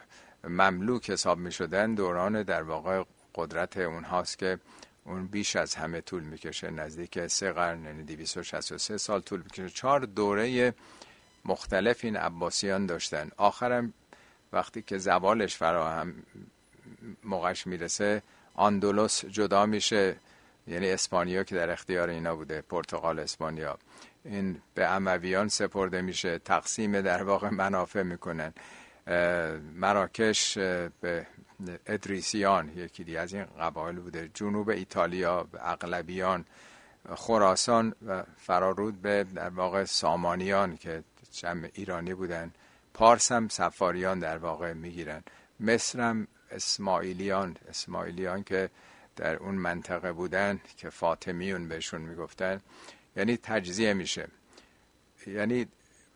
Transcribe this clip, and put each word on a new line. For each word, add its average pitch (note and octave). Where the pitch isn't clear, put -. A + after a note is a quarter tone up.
مملوک F#2+
حساب F2+
می‌شدن، F2+
دوران G2
در F2
واقع E2
قدرت E2+
اونهاست E2+
که F#2
اون F#2
بیش G2+
از E2
همه E2
طول F2
می‌کشه، D#2+
نزدیک D#2+
سه F#2+
قرن، E2+
یعنی D#2
دویست D#2
و F2
شصت -
و E2
سه G#2+
سال G2+
طول F#2+
می‌کشه. -
چهار C#3
دورهٔ A2+
مختلف G2
این G#2+
عباسیان F2
داشتن. E2
آخرم A#2+
وقتی G2
که G2
زوالش F#2+
فراهم، E2
موقعش F#2
می‌رسه، F#2+
آندلس G2+
جدا G2
می‌شه، G#2
یعنی F2
اسپانیا F#2
که G2
در E2+
اختیار F2
اینا E2
بوده، D#2
پرتغال، D#2+
اسپانیا، D#2
این G2
به F#2+
امویان F#2
سپرده F#2+
می‌شه، F2
تقسیم G2+
در F#2
واقع G2
منافع G2
می‌کنن. E2
اه، F2
مراکش، F#2+
اه، F2+
به E2+
ادریسیان، G2
یکی F2
دیگه E2
از F2+
این G2+
قبایل E2+
بوده، E2
جنوب G#2
ایتالیا F2+
به E2
اغلبیان، F2
خراسان A2+
و F#2
فرارود F#2+
به G2+
در F2
واقع F#2
سامانیان F2+
که D#2+
جمع E2+
ایرانی F#2
بودن، E2+
پارس A2+
هم A2+
صفاریان F2+
در D#2+
واقع E2
می‌گیرن، E2
مصر A2+
هم A2+
اسماعیلیان، F#2+
اسماعیلیان F2+
که F#2+
در D#2+
اون G2
منطقه F2
بودن F#2
که E2
فاطمیون F2
بهشون D#2+
می‌گفتن، E2+
یعنی A2+
تجزیه G#2+
می‌شه. E2+
یعنی G#2+